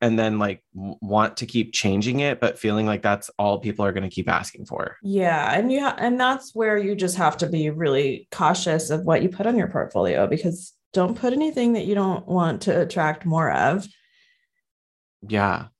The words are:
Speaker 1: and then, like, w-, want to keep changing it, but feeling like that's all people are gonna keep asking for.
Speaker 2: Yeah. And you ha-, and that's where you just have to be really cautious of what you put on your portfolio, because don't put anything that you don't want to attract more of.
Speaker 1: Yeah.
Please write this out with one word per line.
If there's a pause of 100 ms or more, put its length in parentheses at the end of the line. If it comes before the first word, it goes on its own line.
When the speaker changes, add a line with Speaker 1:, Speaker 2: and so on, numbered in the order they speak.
Speaker 1:
and
then,
like, (140)
w-,
want
to
keep
changing
it,
but
feeling
like
that's
all
people
are
gonna
keep
asking
for.
Speaker 2:
Yeah.
And
you
ha-,
and
that's
where
you
just
have
to
be
really
cautious
of
what
you
put
on
your
portfolio,
because (200)
don't
put
anything
that
you
don't
want
to
attract
more
of. (1400)
Speaker 1:
Yeah. (120)